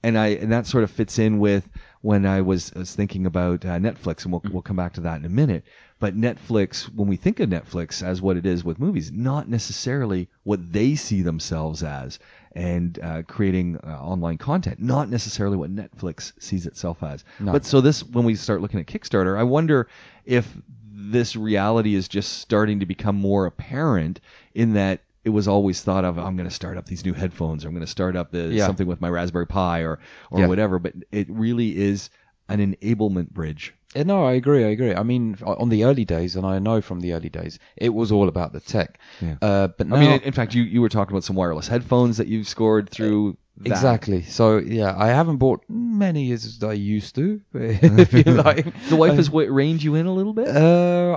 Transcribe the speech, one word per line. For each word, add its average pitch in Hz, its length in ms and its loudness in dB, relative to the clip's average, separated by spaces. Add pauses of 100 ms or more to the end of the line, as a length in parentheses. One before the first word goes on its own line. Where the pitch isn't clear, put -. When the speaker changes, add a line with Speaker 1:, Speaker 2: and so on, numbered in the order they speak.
Speaker 1:
And 113 160 2
I, 107 100 4
and 104 240 -2
that 117 140 0
sort 123 180 2
of 101 60 -4
fits - 300 -4
in 107 180 2
with 101 280 2 (360)
when 101 240 2
I 95 160 2
was, 92 320 -2
was 92 200 -12
thinking 98 300 -4
about, 90 400 -2
uh, 87 140 -4
Netflix, 98 460 -4
and 90 80 -4
we'll, 87 100 -4
Speaker 2:
Mm. 101 100 -8
Speaker 1:
we'll 90 100 -6
come 95 140 -6
back 87 180 -6
to 90 80 -10
that 82 180 -6
in 76 40 -12
a 82 60 -8
minute. 110 340 0 (360)
But 95 140 -2
Netflix, 110 680 -2 (120)
when 101 140 0
we 95 80 0
think - 240 -2
of 165 80 0
Netflix 87 540 -6
as 92 180 -4
what 92 160 0
it 87 80 -4
is 90 180 0
with 85 160 -6
movies, 123 320 -4
not 131 380 -4
necessarily 113 800 -4 (140)
what 90 300 -4
they 127 240 2
see 101 260 -2
themselves 80 600 -4
as, 71 360 -10 (340)
and, 87 500 -4
uh, 82 200 -8
creating, 92 600 -2
uh, 78 200 -14
online 85 340 -4
content, 151 460 -4
not 127 260 -2
necessarily 104 480 -4
what 85 180 -6
Netflix - 640 -10
sees 90 280 -8
itself - 360 -8
as. 73 220 -12 (160)
Speaker 2:
No. 101 120 -2
Speaker 1:
But 143 120 2
so 135 160 4
this, 143 240 2
when 120 220 0
we 113 80 2
start 98 260 -4
looking 101 200 -4
at 76 60 -12
Kickstarter, 95 520 -2
I 117 60 2
wonder 143 440 2 (380)
if 123 280 0 (380)
this 104 440 -2
reality 107 580 0
is 95 140 0
just - 320 -6
starting 104 400 0
to 95 60 -2
become 101 300 -4
more 98 300 2
apparent 110 720 -2 (340)
in 113 200 2
that 95 260 0 (240)
it 110 60 0
was 104 180 2
always 98 320 2
thought 95 240 0
of, 85 140 -2
"I'm 92 180 -6
gonna 90 140 -6
start 87 260 -10
up 90 100 -12
these 90 180 -10
new 92 100 -2
headphones, 80 500 -4
or 78 40 -10
I'm 85 60 -10
gonna 82 120 -8
start 92 280 -4
up 87 160 -6
the, 85 220 -4
Speaker 2:
Yeah. 107 140 2
Speaker 1:
something 95 200 -2
with 90 140 -6
my 87 80 -4
Raspberry 87 380 -4
Pi," 87 340 -2
or, 80 180 -6 (320)
or 95 100 0
Speaker 2:
Yeah. 90 80 6
Speaker 1:
whatever. 92 300 0
But 85 140 -6 (180)
it 101 200 -4
really 113 480 -2
is 101 320 -2 (400)
an 107 80 0 (160)
enablement 101 560 -2
bridge. 78 420 -8 (240)
Speaker 2:
Uh, 143 60 -2
no, 190 220 2
I 127 80 2
agree, 131 320 4
I 107 40 2
agree. 110 260 0
I 92 80 -2
mean, 117 400 -2
o-, 104 120 -2
on 117 160 0
the 107 140 4
early 131 200 4
days, 87 320 -2
and 92 80 -4
I 95 140 0
know 107 240 0
from 87 180 -8
the 87 140 -4
early 82 160 -8
days, 80 280 -12 (180)
it 117 180 0
was 110 180 0
all 101 160 6
about 85 240 -4
the - 80 -12
tech. - 380 -4 (240)
Speaker 1:
Yeah. 82 180 -4
Speaker 2:
Uh, 98 280 2
but - 180 -4
now 113 100 0
Speaker 1:
I 143 40 6
mean, 147 100 8
in, 139 100 4
in 135 120 -4
fact, 117 220 -2
you, 120 100 4
you 113 180 2
were 113 80 4
talking 101 240 -2
about 95 100 -2
some 95 120 -4
wireless 87 320 -2
headphones 120 500 2
that 113 80 -2
you've 107 220 -4
scored 110 420 2
through 104 480 0 (200)
that. 101 120 -6
Speaker 2:
Exactly. 107 520 2
So, 110 360 2
yeah, 98 400 -2
I 104 120 2
haven't 156 260 2
bought 127 320 2
many 202 640 0
as 113 320 -8
I 107 80 -4
used 104 420 -4
to, 202 320 -2
<laughs> - 80 -20
if 113 580 8
you 120 120 8
Speaker 1:
<laughs> - 80 8
Speaker 2:
like. 139 340 6 (220)
Speaker 1:
The 160 80 6
wife 156 180 8
has 143 140 4
Speaker 2:
Um, 147 60 -4
Speaker 1:
wa-, 156 140 4
reined 147 340 2
you 151 120 0
in 165 120 2
a 190 60 -2
little 196 220 -2
bit? 226 140 -2
Speaker 2:
Uh, 175 680 4